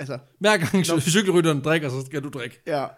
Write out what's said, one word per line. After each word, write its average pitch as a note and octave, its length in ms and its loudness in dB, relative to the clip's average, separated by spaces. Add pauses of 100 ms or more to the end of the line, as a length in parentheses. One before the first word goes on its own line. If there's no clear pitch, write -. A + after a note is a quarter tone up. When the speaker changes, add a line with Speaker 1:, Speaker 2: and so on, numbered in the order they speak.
Speaker 1:
altså C3+ 180 -8 (200)
Speaker 2:
Hver G#3+ 180 4
gang F3+ 320 2
Speaker 1:
Nå. E3 120 2
Speaker 2:
cykelrytteren E3+ 600 2
drikker, D#3 280 0
så C3 180 -6
skal C#3 160 -8
du C#3+ 60 -8
drikke. B2 380 -12
Speaker 1:
Ja, D3 200 -2 (120)